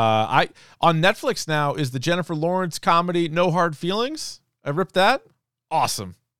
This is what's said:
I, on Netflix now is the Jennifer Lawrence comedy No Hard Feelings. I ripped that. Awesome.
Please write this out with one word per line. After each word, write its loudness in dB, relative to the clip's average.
I, 2
on 4
Netflix 0
now 0
is -4
the -6
Jennifer -2
Lawrence -2
comedy 0
No 2
Hard 0
Feelings. -6
I -6
ripped -4
that. 2
Awesome. -2